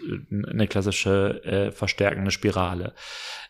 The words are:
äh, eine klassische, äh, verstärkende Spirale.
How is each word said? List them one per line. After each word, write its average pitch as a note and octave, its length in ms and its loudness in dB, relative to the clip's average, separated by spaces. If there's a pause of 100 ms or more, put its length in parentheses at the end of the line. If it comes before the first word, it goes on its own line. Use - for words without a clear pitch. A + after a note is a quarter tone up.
äh, G2+ 420 -4
eine G#2+ 180 2
klassische, G2 760 2
äh, G2 280 0
verstärkende G2 600 0
Spirale. F2+ 640 0 (540)